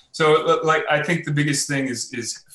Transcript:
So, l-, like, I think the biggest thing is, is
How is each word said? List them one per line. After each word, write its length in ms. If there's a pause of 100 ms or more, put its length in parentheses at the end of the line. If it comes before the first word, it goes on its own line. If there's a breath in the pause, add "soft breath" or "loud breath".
(120 loud breath)
So, 340
l-, 200
like, 240
I 120
think 240
the 60
biggest 360
thing 200
is, 260
is 300 (120)